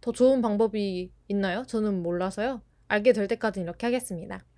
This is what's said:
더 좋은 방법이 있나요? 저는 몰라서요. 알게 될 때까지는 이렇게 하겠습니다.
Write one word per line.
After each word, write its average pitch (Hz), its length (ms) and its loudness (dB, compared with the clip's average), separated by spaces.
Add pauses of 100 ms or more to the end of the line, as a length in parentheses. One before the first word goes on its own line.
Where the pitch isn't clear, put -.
더 240 120 -6
좋은 254 300 4
방법이 208 680 0 (180)
있나요? 202 380 0
저는 208 360 -2
몰라서요. 190 580 -4 (280)
알게 214 240 4
될 202 160 2
때까지는 202 380 -2
이렇게 175 200 -6
하겠습니다. 196 580 -6 (140)